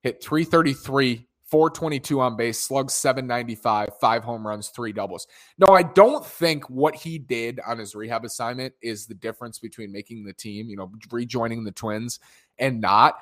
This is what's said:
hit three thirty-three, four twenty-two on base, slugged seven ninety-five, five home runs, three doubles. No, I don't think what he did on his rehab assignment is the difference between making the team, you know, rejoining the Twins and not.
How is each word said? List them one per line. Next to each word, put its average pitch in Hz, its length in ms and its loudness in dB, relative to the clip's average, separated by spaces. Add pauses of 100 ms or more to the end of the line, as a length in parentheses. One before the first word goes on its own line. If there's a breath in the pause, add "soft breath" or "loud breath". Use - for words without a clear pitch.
hit - 180 -6
three 156 220 -2
thirty-three, 135 840 0 (180)
four 156 260 4
twenty-two 147 480 -4
on 123 180 0
base, 117 220 -2
slugged 135 320 -2
seven 131 340 0
ninety-five, 117 640 -2 (100)
five 117 240 2
home 113 220 -10
runs, 107 220 -8
three 117 240 -8
doubles. 98 340 -8 (320 soft breath)
No, 196 160 8
I 180 80 8
don't 202 420 6
think 160 460 -2
what 139 240 0
he 165 240 -12
did 120 480 -6
on 117 140 -6
his 104 160 -14
rehab 113 280 -6
assignment 123 500 -8 (100)
is 110 240 -8
the 113 80 -16
difference 110 420 -12
between 107 340 -16
making 104 340 -14
the 98 80 -14
team, 107 360 -12
you 104 60 -14
know, 95 160 -12 (180)
rejoining 117 540 -4
the 104 80 -8
Twins 110 480 -6 (400 soft breath)
and 123 200 -2
not. 107 420 6